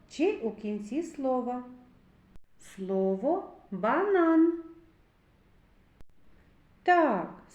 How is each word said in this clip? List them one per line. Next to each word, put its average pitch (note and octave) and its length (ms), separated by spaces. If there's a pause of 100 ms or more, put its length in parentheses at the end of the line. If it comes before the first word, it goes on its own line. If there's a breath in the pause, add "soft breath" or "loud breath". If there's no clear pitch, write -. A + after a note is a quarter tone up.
чи F#4+ 300
у A3 140
кінці G#3+ 520
слова. B3+ 600 (960)
Слово F#3+ 920 (200)
банан. E4 840 (2250 soft breath)
Так, D4+ 500 (220)